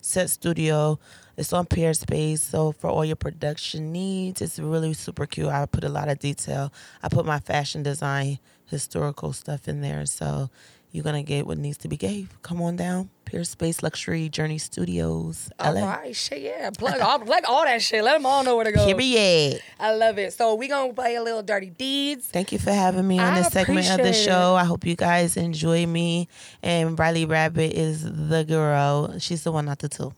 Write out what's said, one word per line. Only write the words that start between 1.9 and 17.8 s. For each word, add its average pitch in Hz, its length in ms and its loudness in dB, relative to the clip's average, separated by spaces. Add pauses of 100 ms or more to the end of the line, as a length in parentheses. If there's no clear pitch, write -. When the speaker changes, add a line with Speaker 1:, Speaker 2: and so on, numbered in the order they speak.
Speaker 1:
So 156 300 0
for 160 160 -6
all 156 160 2
your 156 100 -2
production 156 800 -6
needs, 185 480 -4
it's 165 180 -6
really 160 340 0
super - 320 -6
cute. 151 220 -4
I 143 180 0
put - 200 -2
a 143 40 0
lot 147 200 -2
of 139 100 -2
detail. 143 540 -4 (300)
I - 40 -4
put 165 180 2
my 147 140 0
fashion 147 440 -2
design, 139 560 -2 (260)
historical 151 680 -4
stuff - 340 -8
in 147 120 -4
there. 147 260 -4
So 143 440 -4 (420)
you're 156 120 -8
gonna 147 200 -2
get 147 220 -2
what 160 120 -6
needs 147 220 -6
to - 80 -12
be 156 100 -4
gave. 196 440 -6
Come 175 200 -6
on 170 140 -2
down. 180 340 -4 (160)
Pure - 180 -6
Space 165 400 -4
Luxury 160 440 -4
Journey 156 300 -4
Studios, 165 1000 -4
Speaker 2:
All 156 180 0
Speaker 1:
L 202 60 0
A. - 20 0
Speaker 2:
right, 226 300 -6
shit, - 260 -6
yeah. 269 300 -6
Plug 254 280 -2
all, 240 200 4
plug 247 280 2
all 269 160 4
that 247 180 2